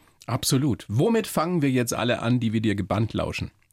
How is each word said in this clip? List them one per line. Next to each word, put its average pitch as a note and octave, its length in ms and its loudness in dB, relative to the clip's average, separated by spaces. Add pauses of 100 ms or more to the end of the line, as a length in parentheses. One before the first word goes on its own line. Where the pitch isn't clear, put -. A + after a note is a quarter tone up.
(260)
Absolut. B2+ 600 0
Womit G#3+ 380 2
fangen E3+ 360 0
wir C#3 80 2
jetzt B2 240 0
alle A#2 260 0
an, A#2+ 180 2
die A2+ 140 0
wir A2 80 0
dir G#2+ 140 2
gebannt G2 400 0
lauschen, - 360 -4 (220)